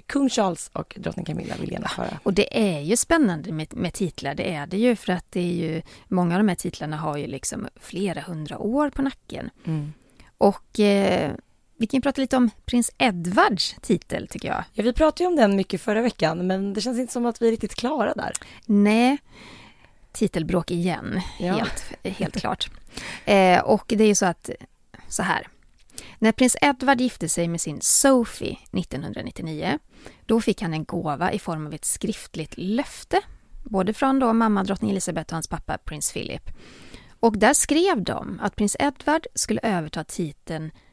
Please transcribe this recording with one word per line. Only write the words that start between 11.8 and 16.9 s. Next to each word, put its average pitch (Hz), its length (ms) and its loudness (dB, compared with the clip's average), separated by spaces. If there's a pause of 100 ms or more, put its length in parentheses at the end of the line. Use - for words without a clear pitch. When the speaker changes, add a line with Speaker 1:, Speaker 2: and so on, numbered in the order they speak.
Speaker 2:
kan 269 100 0
ju 254 40 2
prata 269 200 0
lite 262 160 2
om 247 120 4 (160)
prins 240 320 2
Edwards 202 840 2
titel, - 460 -2
tycker - 220 -8
jag. - 140 -2 (100)
Speaker 1:
Ja, 208 100 -2
vi 233 100 2
pratade 311 300 4
ju 359 40 2
om 359 80 2
den 208 200 6
mycket 196 260 -2
förra 214 200 0
veckan, 180 460 0
men 196 260 -2
det 208 80 -2
känns 233 180 -2